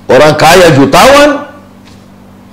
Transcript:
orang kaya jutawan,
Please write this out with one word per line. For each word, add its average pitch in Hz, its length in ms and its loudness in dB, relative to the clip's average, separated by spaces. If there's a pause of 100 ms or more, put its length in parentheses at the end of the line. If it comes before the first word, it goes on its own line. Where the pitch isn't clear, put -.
orang 147 320 0
kaya 170 400 2
jutawan, 262 680 0 (1040)